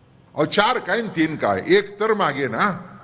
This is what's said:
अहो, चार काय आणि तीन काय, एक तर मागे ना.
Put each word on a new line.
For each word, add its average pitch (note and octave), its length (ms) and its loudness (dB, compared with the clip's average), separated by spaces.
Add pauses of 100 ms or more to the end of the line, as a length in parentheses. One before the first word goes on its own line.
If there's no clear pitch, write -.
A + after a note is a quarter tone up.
(340)
अहो, D3+ 120 0
चार A3 340 2
काय G3 200 -2
आणि A3+ 80 -4
तीन D#3 280 0
काय, G2+ 320 0
एक G3 320 2
तर A3 140 2
मागे C#3+ 340 0
ना. C3 320 -2 (240)